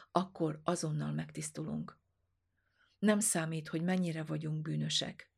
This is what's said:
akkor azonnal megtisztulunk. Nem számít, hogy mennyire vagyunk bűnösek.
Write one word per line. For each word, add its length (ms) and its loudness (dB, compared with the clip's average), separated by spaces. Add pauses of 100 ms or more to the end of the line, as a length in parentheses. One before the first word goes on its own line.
(100)
akkor 540 0
azonnal 480 0
megtisztulunk. 840 -6 (1000)
Nem 220 6
számít, 480 0
hogy 140 0
mennyire 420 2
vagyunk 380 -2
bűnösek. 760 -2